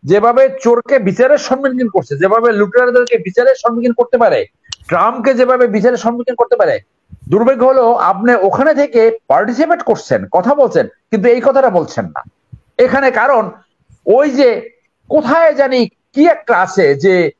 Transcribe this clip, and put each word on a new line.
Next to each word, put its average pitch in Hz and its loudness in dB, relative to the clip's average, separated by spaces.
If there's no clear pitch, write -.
যেভাবে 233 2
চোরকে 240 0
বিচারের 240 0
সম্মুখীন 262 -4
করছে, 147 -4
যেভাবে 220 0
লুটেরাদেরকে 240 0
বিচারের 247 0
সম্মুখীন 233 -2
করতে 240 -2
পারে, 165 2
ট্রাম্পকে 226 0
যেভাবে 247 2
বিচারের 220 0
সম্মুখীন 240 -6
করতে 240 -2
পারে, 151 0
দুর্ভাগ্য 226 2
হলো 262 2
আপনি 208 0
ওখানে 233 0
থেকে 226 0
participate 302 0
করছেন, 123 -4
কথা 220 0
বলছেন, 185 0
কিন্তু 220 0
এই 240 2
কথাটা 262 2
বলছেন 156 -4
না 73 -14
এখানে। 254 0
কারণ 226 0
ওই 269 2
যে 247 0
কোথায় 302 0
জানি 254 0
কি - -2
একটা 240 0
আছে 175 0
যে 175 0